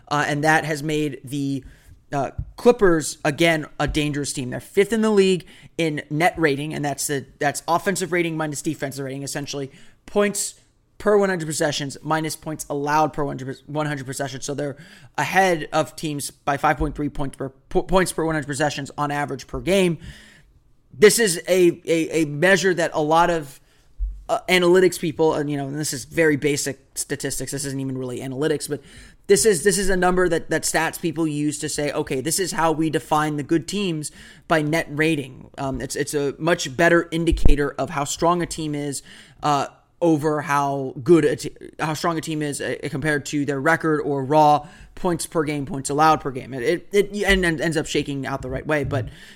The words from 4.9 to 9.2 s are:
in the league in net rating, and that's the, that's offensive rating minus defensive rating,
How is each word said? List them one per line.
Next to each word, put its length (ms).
in 80
the 120
league 340
in 320
net 280
rating, 360
and 100
that's 240
the, 180
that's 300
offensive 420
rating 240
minus 260
defensive 440
rating, 180